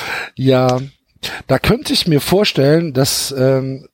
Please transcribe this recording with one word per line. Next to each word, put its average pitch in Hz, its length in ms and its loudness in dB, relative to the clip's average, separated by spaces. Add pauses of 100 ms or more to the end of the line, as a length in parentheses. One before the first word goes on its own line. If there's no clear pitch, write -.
(360)
Ja, 127 440 2 (680)
da 131 120 0
könnte 214 320 0
ich - 160 0
mir 147 140 2
vorstellen, 165 720 2
dass, - 440 -2
ähm, 131 560 0